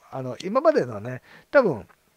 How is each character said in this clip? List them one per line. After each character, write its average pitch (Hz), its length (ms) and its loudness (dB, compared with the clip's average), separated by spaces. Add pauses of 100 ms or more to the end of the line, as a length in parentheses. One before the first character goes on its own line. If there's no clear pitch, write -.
(140)
う、 - 20 -10
あ 135 60 -8
の、 127 200 -8
今 202 200 -2
ま 320 100 4
で 220 140 2
の 107 160 -10
ね、 - 200 -10 (300)
多 285 100 6
分、 135 240 0 (320)